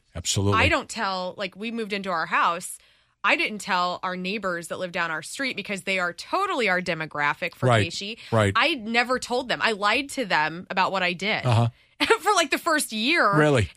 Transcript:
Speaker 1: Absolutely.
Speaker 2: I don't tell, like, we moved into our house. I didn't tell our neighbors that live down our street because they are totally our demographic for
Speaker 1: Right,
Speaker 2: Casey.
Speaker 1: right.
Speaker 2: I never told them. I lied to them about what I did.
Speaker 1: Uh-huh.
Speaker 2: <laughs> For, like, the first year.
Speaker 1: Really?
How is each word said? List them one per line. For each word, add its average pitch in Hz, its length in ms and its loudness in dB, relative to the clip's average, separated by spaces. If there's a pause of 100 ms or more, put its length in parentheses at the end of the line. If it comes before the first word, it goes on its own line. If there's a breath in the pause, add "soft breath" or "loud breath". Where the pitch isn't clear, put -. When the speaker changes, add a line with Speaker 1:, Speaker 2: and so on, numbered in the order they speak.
(140)
Speaker 1:
Absolutely. 101 480 2
Speaker 2:
I 285 80 4
don't 294 180 0
tell, 190 480 -4
like, 196 200 -6
we 214 140 -8
moved 220 220 -6
into 196 180 -6
our 165 160 -2
house. 185 520 0 (440 soft breath)
I 233 140 2
didn't 220 220 -4
tell 180 440 0
our 180 140 -4
neighbors 185 520 -4
that 170 100 -8
live 180 120 -6
down 170 200 -2
our 160 120 -4
street 262 340 -6
because 196 260 -6
they 190 160 0
are 175 160 -2
totally 330 560 0
our 180 100 2
demographic 160 760 -2
for - 120 -2
Speaker 1:
Right, 117 180 6
Speaker 2:
Casey. 202 340 -6 (140 loud breath)
Speaker 1:
right. 196 240 4
Speaker 2:
I 285 200 4
never 233 420 0
told 247 320 -2
them. 156 120 -2
I 226 100 2
lied 214 380 0
to 262 140 -4
them 165 460 0
about 185 200 -2
what 190 120 0
I 180 100 0
did. 190 320 -2
Speaker 1:
Uh-huh. 120 240 4 (300 soft breath)
Speaker 2:
<laughs> 294 80 2 (140)
For, 392 140 2
like, 339 160 2
the 330 80 0
first 311 340 0
year. 240 440 2
Speaker 1:
Really? 143 400 4